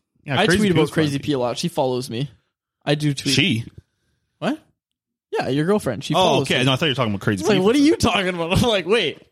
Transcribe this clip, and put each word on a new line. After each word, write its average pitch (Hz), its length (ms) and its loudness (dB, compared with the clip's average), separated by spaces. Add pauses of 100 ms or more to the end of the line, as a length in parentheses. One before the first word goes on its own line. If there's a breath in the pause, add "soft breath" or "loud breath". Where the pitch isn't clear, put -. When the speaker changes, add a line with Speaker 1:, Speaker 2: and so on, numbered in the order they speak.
(220)
Speaker 1:
yeah, 139 180 -4
Speaker 2:
I 214 60 2
Speaker 1:
Crazy 185 140 2
Speaker 2:
tweet 208 80 2
Speaker 1:
P 180 60 2
Speaker 2:
about 160 80 4
Speaker 1:
was 147 80 0
fun. - 40 -16
Speaker 2:
Crazy 143 240 0
P 143 140 -4
a 135 80 -2
lot. 120 180 -4
She - 100 -4
follows 127 400 -2
me. 117 220 -6 (540)
I 147 100 0
do 147 180 -2
tweet. 135 220 -4
Speaker 1:
She? 127 300 0 (760)
Speaker 2:
What? 240 220 -4 (720)
Yeah, 240 160 -4
your 147 180 0
girlfriend. 180 380 -2
She 151 100 -4
Speaker 1:
Oh, 165 40 2
Speaker 2:
follows 151 240 4
Speaker 1:
okay. 139 180 0
Speaker 2:
me. 123 60 2
Speaker 1:
No, 135 60 2
I 127 40 0
thought 170 100 -2
you 139 60 0
were - 20 -2
talking 117 180 -2
about 98 100 -4
Crazy 101 180 0
Speaker 2:
It's 339 80 -2
like, 196 100 4
Speaker 1:
P. 185 60 2
Speaker 2:
"What 226 100 4
are 294 60 4
you 302 160 4
talking 202 320 0
about?" 170 240 -4
<laughs> 190 100 4
I'm 247 60 2
like, 196 180 0
"Wait." 190 340 0 (120)